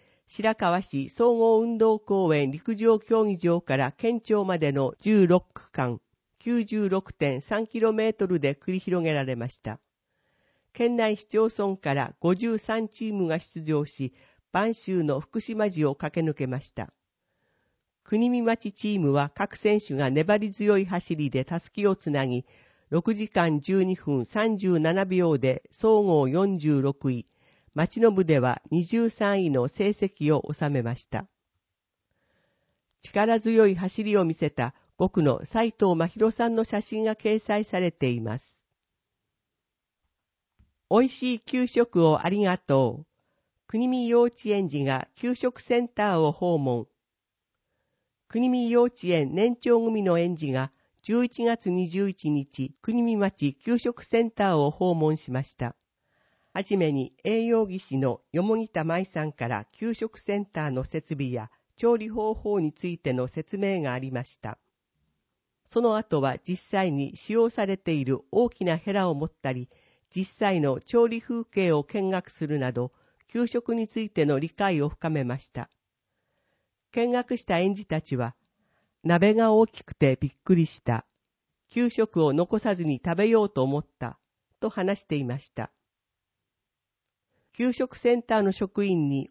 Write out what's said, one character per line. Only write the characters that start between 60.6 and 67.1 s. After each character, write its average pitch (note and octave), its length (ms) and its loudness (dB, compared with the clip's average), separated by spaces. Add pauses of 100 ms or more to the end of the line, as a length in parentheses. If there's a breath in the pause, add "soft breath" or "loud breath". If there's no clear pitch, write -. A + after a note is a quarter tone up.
ー C#3+ 40 -4
の B2+ 140 -4
設 D#3 300 -8
備 C3+ 160 -4
や A2 200 -8 (240)
調 A#3 220 2
理 A3 140 -8
方 A3 240 -4
法 G#3 260 -2
に D#3 140 -2
つ - 120 -10
い F3 120 -6
て C3 160 -2
の B2+ 140 -2
説 - 280 -10
明 G3 240 -2
が C3+ 140 -4
あ B2+ 40 -6
り C3 140 -8
ま B2 120 -6
し - 140 -18
た。 G#2+ 200 -14 (1080)
そ - 140 -2
の A#3 160 2
後 F#3+ 240 -2
は C3+ 160 -2 (100)
実 F3+ 100 -4
際 F#3+ 360 -2
に C#3 240 -4